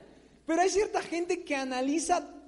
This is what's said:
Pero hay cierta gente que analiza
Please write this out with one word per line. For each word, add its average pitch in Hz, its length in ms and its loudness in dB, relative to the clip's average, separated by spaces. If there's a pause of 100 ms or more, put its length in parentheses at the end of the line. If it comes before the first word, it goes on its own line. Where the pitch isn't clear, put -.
(460)
Pero 330 160 4
hay 381 80 4
cierta 403 320 2
gente 339 420 -4
que 285 100 -4
analiza 277 720 0 (220)